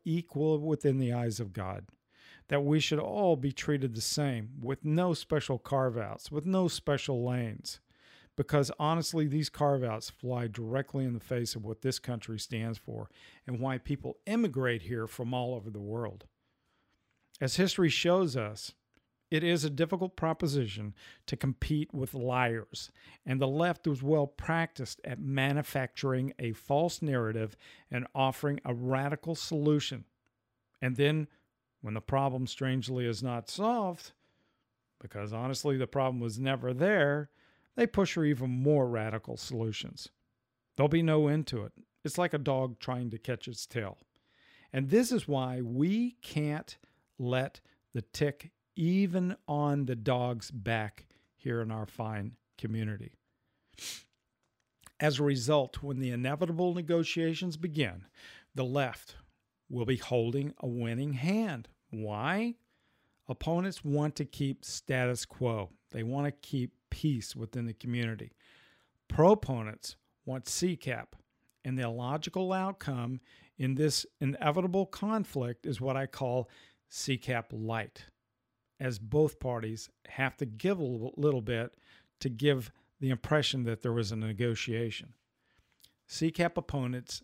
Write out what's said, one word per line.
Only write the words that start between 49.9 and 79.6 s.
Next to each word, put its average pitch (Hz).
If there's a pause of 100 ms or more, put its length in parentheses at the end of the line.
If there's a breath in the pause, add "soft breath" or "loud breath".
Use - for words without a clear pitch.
dog's 123
back 113 (300 soft breath)
here 117
in 110
our 110
fine 110 (260)
community. 110 (1900 loud breath)
As 147
a 147
result, 139
when 139
the 131
inevitable 160
negotiations 165
begin, 147 (500 loud breath)
the 131
left 131 (520)
will 120
be 127
holding 127
a -
winning 120
hand. 160 (240)
Why? 131 (720)
Opponents 170
want 147
to 147
keep 135
status 123
quo. 113 (220)
They 113
want 135
to 143
keep 127 (180)
peace 135
within 117
the 113
community. 117 (760 soft breath)
Proponents 135 (280)
want 131
C 180
cap, 120 (480)
and 131
the 123
logical 156
outcome 139 (400 soft breath)
in 131
this 147 (160)
inevitable 175
conflict 196
is 120
what 131
I 135
call 127 (400 loud breath)
C -
cap 123
light. 110 (800)
As 120
both 147
parties 113 (180)